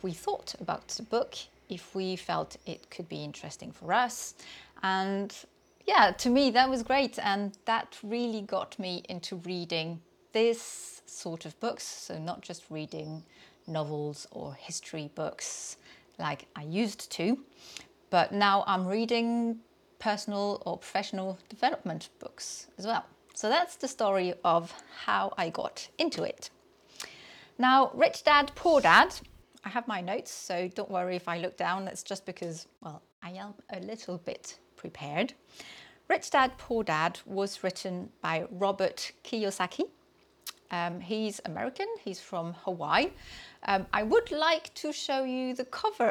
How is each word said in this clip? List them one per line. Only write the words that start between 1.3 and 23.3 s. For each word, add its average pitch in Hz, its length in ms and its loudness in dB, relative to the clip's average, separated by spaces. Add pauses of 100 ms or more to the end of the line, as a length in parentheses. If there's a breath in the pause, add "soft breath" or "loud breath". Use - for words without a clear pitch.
if - 260 -10
we 185 220 -2
felt 160 400 -4 (100)
it - 240 -12
could 170 180 -10
be 151 140 -8
interesting 151 480 -12
for 170 220 -6
us. 233 420 0 (480 loud breath)
And 196 500 0 (540)
yeah, 269 240 8
to - 180 0
me 262 220 6
that 254 180 6
was 254 140 0
great, 262 380 2
and 202 440 0
that - 380 -2
really 220 400 -2
got 185 380 -4
me 180 280 -6
into 180 280 -8
reading 170 640 -4 (320)
this - 760 0
sort 165 400 -10
of 151 140 -14
books, - 240 -4
so - 340 -10
not 165 240 -8
just - 280 -14
reading 156 520 -10 (460 loud breath)
novels 147 640 -6
or 143 220 -10
history - 600 -10
books - 640 -8 (420 loud breath)
like 147 280 -4 (100)
I 147 80 -10
used 196 480 -2
to, 208 260 2 (720 loud breath)
but 175 220 4
now 202 340 4
I'm 185 180 2
reading 233 760 0 (400)
personal 202 640 -2
or 170 120 -4
professional 190 600 -4 (100)
development 214 600 -2 (100)
books - 480 -12 (100)
as 190 80 -10
well. 220 220 -2 (280)